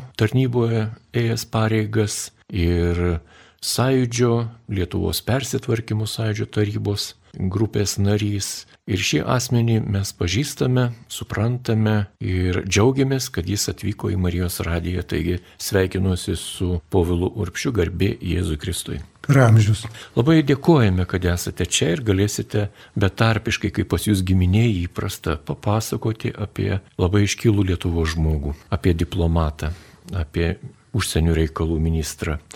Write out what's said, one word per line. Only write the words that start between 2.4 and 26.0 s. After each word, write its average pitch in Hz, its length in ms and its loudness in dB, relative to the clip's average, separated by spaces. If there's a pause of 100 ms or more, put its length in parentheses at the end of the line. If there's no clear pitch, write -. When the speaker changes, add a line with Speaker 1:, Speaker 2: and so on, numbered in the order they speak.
Speaker 1:
ir 87 720 0 (360)
Sąjūdžio, 123 760 2 (340)
Lietuvos 90 560 -2
persitvarkymo 113 840 -2
sąjūdžio 110 400 -4
tarybos 104 640 -2 (200)
grupės 101 640 -2
narys. 104 680 0 (180)
Ir 95 200 -2
šį 147 200 0
asmenį 117 580 2
mes 98 320 -2
pažįstame, 127 760 0 (180)
suprantame 110 1120 0
ir 92 480 0
džiaugiamės, 131 680 2
kad 95 200 -6
jis 101 180 -2
atvyko 101 460 -4
į 92 40 -2
Marijos 90 460 -2
radiją. 87 400 -2
Taigi 85 380 -2 (140)
sveikinuosi 92 840 0
su 90 480 -4
Povilu 87 440 2
Urbšiu, 110 460 -6
garbė 98 400 0
Jėzui 85 420 -2
Kristui. 87 440 -8 (160)
Speaker 2:
Per 139 260 4
amžius. 110 400 6 (280)
Speaker 1:
Labai 156 280 4
dėkojame, 117 640 4
kad 90 240 -2
esate 90 400 -2
čia 147 240 0
ir 147 140 -4
galėsite 104 640 0 (220)
betarpiškai, 107 840 0
kaip 101 160 -2
pas - 160 0
jus 98 160 2
giminėj 92 600 2
įprasta, 92 500 -6
papasakoti - 960 -4